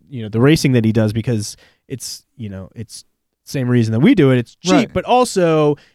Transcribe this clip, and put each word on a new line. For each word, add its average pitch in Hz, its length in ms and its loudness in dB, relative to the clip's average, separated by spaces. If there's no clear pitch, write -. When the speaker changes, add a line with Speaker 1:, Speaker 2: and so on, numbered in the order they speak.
Speaker 1:
you 127 120 -12
know, 107 60 -10
the 110 140 -2
racing 147 300 4
that 120 120 2
he 110 80 2
does 107 220 0
because 113 420 -6
it's, - 380 -14
you 113 140 -14
know, 95 240 -16
it's - 300 -18
same 131 240 -6
reason 120 220 2
that 110 80 -2
we 143 160 4
do 139 160 4
it. 127 80 2
It's - 160 -6
cheap, 180 180 -2
Speaker 2:
Right. 226 200 2
Speaker 1:
but 185 120 -4
also 170 680 2